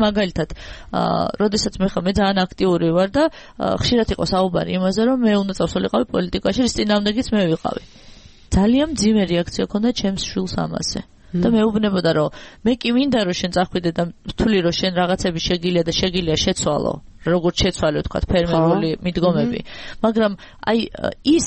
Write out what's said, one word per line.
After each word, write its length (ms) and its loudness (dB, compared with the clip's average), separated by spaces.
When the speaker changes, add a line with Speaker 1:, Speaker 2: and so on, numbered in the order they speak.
Speaker 1:
მაგალითად, 460 0
ა, 120 -4
როდესაც 380 0
მე 100 2
ხა-, 160 -2
მე 160 0
ძალიან 200 2
აქტიური 520 2
ვარ 240 2
და, 100 4
ა, 240 -2
ხშირად 320 2
იყო 160 -2
საუბარი 480 0
იმაზე, 300 0
რომ 180 2
მე 140 4
უნდა 180 -2
წავსულიყავი 560 0
პოლიტიკაში, 560 -2
რის 80 -2
წინააღმდეგიც 560 0
მე 160 2
ვიყავი. 360 -2
ძალიან 400 4
მძიმე 340 2
რეაქცია 460 -2
ქონდა 240 0
ჩემს 300 -2
შვილს 340 -6
ამაზე. 420 -6
და 260 0
Speaker 2:
მმ. 80 4
Speaker 1:
მეუბნებოდა, 560 2
რომ 120 2
მე 100 2
კი 160 -2
მინდა, 320 2
რომ 160 0
შენ 160 -4
წახვიდე 400 0
და 100 -2
ვთვლი, 400 0
რომ 80 2
შენ 220 -2
რაღაცები 500 0
შეგიძლია 400 0
და 80 -2
შეგიძლია 480 0
შეცვალო, 520 0
როგორც 320 2
შეცვალე, 380 0
ვთქვათ, 260 -4
ფერმერული 720 2
Speaker 2:
ხო. 80 -16
Speaker 1:
მიდგომები. 560 0
Speaker 2:
მმ. 80 -14
Speaker 1:
მაგრამ 320 2
აი, 140 2
ის, 180 4